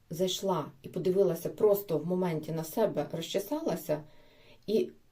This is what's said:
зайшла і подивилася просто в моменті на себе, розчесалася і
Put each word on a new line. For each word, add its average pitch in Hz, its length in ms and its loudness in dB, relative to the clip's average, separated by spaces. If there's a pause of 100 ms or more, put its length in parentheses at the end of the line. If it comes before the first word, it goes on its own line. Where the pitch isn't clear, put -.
(100)
зайшла 180 540 0 (180)
і - 60 -12
подивилася 180 600 2
просто 202 500 2
в 160 80 -4
моменті 170 460 -2
на 160 120 -4
себе, 151 480 0
розчесалася 170 920 -4 (640)
і 202 240 2 (220)